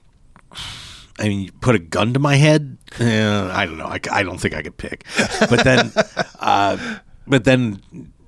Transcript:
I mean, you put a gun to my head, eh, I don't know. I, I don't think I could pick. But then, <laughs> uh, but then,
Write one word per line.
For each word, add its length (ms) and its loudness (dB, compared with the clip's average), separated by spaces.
I 80 0
mean, 140 -2
you 100 -10
put 220 0
a 60 4
gun 340 -2
to 60 0
my 160 4
head, 400 4
eh, 520 2
I 140 0
don't 120 -8
know. 80 -10
I, 140 -8
I 100 2
don't 160 -6
think 160 -2
I 80 -6
could 140 -14
pick. 280 -12
But 140 4
then, 280 4
<laughs> 240 -8
uh, 580 -2
but 180 2
then, 680 0